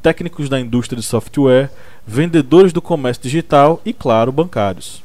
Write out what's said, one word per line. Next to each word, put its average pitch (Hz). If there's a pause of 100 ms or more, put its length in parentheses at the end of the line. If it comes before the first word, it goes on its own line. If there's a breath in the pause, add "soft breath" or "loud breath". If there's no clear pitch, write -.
técnicos 160
da 131
indústria 120
de 113
software, 131 (360 soft breath)
vendedores 160
do 170
comércio 131
digital 151
e, 214
claro, 117
bancários. 120